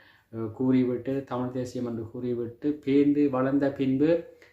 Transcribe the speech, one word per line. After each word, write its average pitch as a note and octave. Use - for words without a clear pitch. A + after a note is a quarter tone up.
அஹ், A2+
கூறிவிட்டு, B2+
தமிழ் B2+
தேசியம் B2+
என்று A2+
கூறிவிட்டு, B2
பேர்ந்து C#3+
வளர்ந்த C3+
பின்பு, C#3+